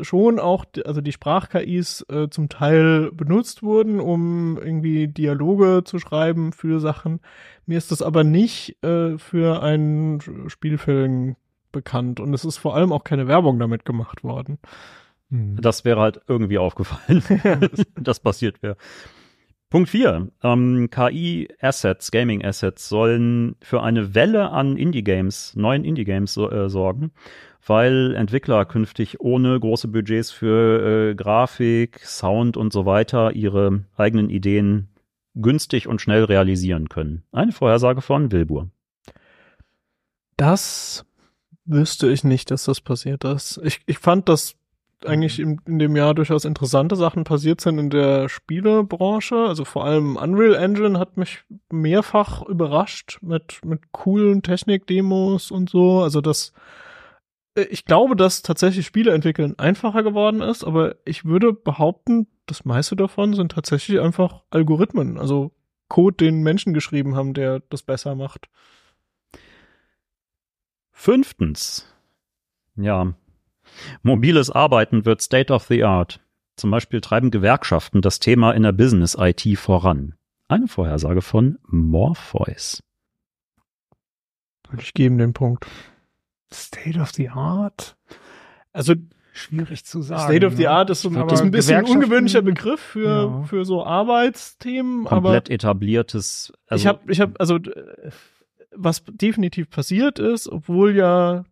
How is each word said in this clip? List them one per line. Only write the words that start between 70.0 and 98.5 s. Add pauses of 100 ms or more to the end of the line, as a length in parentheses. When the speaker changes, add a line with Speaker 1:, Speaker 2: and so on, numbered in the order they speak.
Speaker 3:
Fünftens. (920)
Ja. (880)
Mobiles
Arbeiten
wird
State
of
the
Art. (360)
Zum
Beispiel
treiben
Gewerkschaften
das
Thema
in
der
Business
I
T
voran. (340)
Eine
Vorhersage
von
Morpheus. (1900)
Speaker 1:
Würde
ich
geben,
den
Punkt. (840)
Speaker 2:
State
of
the
Art? (760)
Speaker 1:
Also, (380)
Speaker 2:
Schwierig
zu
sagen,
Speaker 1:
State
of
the
Speaker 2:
ne?
Speaker 1:
Art
ist
so
ein,
Speaker 2:
Aber
Speaker 1:
ist
ein
bisschen
Speaker 2:
Gewerkschaften
Speaker 1:
ungewöhnlicher
Begriff
für,
Speaker 2:
Ja.
Speaker 1:
für
so
Arbeitsthemen,
aber (100)
Speaker 3:
Komplett
etabliertes, (140)
also
Speaker 1:
ich
hab,
ich
hab,
also,
äh, (640)